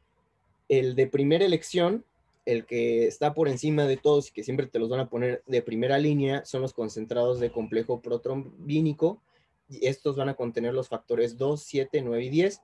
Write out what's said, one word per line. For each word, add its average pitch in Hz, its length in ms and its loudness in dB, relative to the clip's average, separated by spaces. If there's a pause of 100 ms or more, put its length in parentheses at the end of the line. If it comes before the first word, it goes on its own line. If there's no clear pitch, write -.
(680)
El 131 260 2
de 127 120 4
primera 147 400 2
elección, 180 580 0 (400)
el 117 220 0
que 117 400 2
está 147 260 0
por 151 160 2
encima 147 380 0
de 135 100 2
todos 147 320 4
y - 40 -20
que 107 120 -10
siempre 135 220 -2
te 120 120 -4
los 113 120 -2
van 127 100 0
a 131 80 -4
poner 123 380 -2
de 123 160 0
primera 123 360 0
línea, 143 460 2
son 131 160 -6
los 131 140 -4
concentrados 120 680 -2
de 120 100 0
complejo 113 520 -2
protrombínico. 147 1200 -2 (480)
Y 127 160 -4
estos 139 300 -2
van 135 120 -2
a 135 60 -2
contener 120 400 -2
los 131 140 -2
factores 117 500 -2
dos, 143 240 -2
siete, 135 400 -2
nueve 120 220 -2
y 131 40 -6
diez. 175 360 2